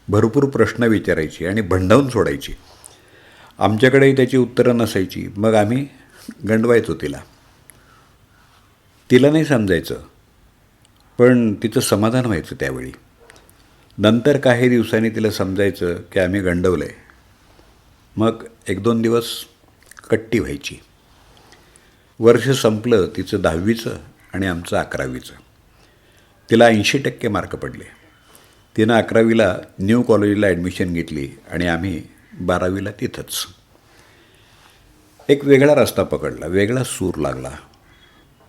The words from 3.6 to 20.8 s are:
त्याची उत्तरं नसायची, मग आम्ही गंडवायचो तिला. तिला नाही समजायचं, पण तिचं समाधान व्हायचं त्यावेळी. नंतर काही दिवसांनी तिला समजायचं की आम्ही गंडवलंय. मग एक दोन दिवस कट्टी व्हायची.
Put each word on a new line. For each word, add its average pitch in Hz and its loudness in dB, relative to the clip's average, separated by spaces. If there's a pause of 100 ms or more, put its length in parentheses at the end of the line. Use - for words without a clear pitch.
त्याची 127 2
उत्तरं 120 2
नसायची, 95 -4 (100)
मग 110 2
आम्ही 117 0 (640)
गंडवायचो 113 2
तिला. 71 -8 (1900)
तिला 131 6
नाही 156 2
समजायचं, 104 -2 (1200)
पण 120 4
तिचं 113 -4
समाधान 113 0
व्हायचं 85 -4
त्यावेळी. 69 -8 (1080)
नंतर 117 2
काही 123 2
दिवसांनी 113 0
तिला 110 -2
समजायचं 92 -2
की 98 -4
आम्ही 92 0
गंडवलंय. 90 0 (1300)
मग 98 -2 (240)
एक 98 -4
दोन 113 0
दिवस 117 0 (840)
कट्टी 113 -2
व्हायची. 71 -8 (1400)